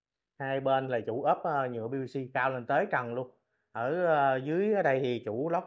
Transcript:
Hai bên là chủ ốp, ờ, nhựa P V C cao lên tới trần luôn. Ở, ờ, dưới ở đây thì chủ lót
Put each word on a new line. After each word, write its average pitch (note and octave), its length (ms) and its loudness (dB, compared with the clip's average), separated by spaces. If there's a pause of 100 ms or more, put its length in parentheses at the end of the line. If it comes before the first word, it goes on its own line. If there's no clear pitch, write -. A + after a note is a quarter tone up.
(400)
Hai C3+ 200 -2
bên C3+ 280 2
là B2 180 0
chủ A#2 180 -4
ốp, D#3 200 2
ờ, C#3+ 240 0
nhựa A#2 200 -6
P A#2+ 40 -10
V C3+ 40 -4 (180)
C C3 200 -6
cao C3 160 2
lên B2+ 160 -4
tới D3+ 260 2
trần B2 220 -2
luôn. B2+ 180 -6 (400)
Ở, C#3+ 340 -2
ờ, C#3 320 4
dưới E3 360 0
ở G3+ 80 2
đây C#3 180 4
thì B2 260 0
chủ A#2+ 240 -2
lót F3 180 0